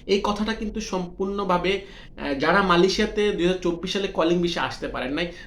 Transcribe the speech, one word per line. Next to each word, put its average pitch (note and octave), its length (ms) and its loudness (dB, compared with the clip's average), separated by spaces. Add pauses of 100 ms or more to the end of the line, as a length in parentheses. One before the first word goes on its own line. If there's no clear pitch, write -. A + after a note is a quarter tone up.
এই G3+ 180 2
কথাটা G#3+ 300 -2
কিন্তু G#3+ 280 -6
সম্পূর্ণভাবে, F#3+ 1000 -2
আহ, - 580 -10
যারা E3 220 4
মালয়েশিয়াতে G3+ 720 4
দুই E3+ 160 2
হাজার F3+ 140 2
চব্বিশ F3 320 -2
সালে G3 140 -2
কলিং F3 340 2
ভিসা E3+ 220 0
আসতে - 240 -6
পারেন B2+ 260 -4
নাই, E3+ 180 -2 (160)